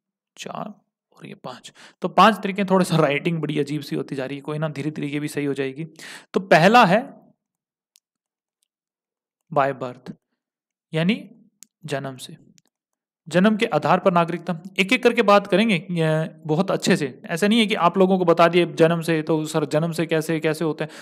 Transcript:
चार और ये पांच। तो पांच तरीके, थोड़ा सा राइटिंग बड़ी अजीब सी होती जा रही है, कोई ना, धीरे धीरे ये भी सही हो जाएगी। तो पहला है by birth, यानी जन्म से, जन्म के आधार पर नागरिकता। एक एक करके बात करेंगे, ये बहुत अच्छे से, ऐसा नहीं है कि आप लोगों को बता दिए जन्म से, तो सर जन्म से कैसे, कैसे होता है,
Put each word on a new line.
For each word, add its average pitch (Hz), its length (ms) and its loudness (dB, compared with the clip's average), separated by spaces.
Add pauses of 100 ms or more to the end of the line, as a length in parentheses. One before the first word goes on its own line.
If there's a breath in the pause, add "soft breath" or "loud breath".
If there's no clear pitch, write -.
(380)
चार - 360 -14 (440)
और - 100 -20
ये - 80 -18
पांच। - 360 -18 (300 soft breath)
तो 185 60 -4
पांच 196 360 4
तरीके, 196 220 -6
थोड़ा 190 180 2
सा 170 140 0
राइटिंग 156 440 0
बड़ी 147 180 -4
अजीब 147 220 -6
सी 147 140 -10
होती 143 200 -8
जा 131 100 -8
रही 139 120 -10
है, 135 40 -14
कोई 151 160 -8
ना, 156 120 -4
धीरे 143 220 -6
धीरे 147 160 -8
ये 143 120 -6
भी 147 80 -6
सही 147 180 -6
हो 139 80 -2
जाएगी। 135 320 -8 (480 loud breath)
तो - 60 0
पहला 190 460 8
है 202 180 2 (2500)
by 143 220 2
birth, 123 380 -12 (800)
यानी 180 360 -2 (560)
जन्म 139 320 -8
से, - 180 -20 (920)
जन्म 180 300 2
के - 80 0
आधार 156 340 0
पर 190 140 2
नागरिकता। 170 440 -2 (220)
एक 196 140 2
एक 240 100 -2
करके 240 180 2
बात 202 260 4
करेंगे, 208 280 2 (160)
ये 160 380 0 (180)
बहुत 175 240 0
अच्छे 170 260 0
से, 131 280 -8
ऐसा 170 220 -2
नहीं 226 120 2
है 220 60 2
कि 208 100 -4
आप 170 220 0
लोगों 190 200 4
को 185 80 -2
बता 165 220 6
दिए 175 260 2
जन्म 160 280 2
से, 160 200 -2
तो 156 240 -2
सर 151 200 -4
जन्म 156 260 -2
से 165 140 -4
कैसे, 160 340 -2
कैसे 156 260 -4
होता 156 200 -4
है, 156 60 -18 (100)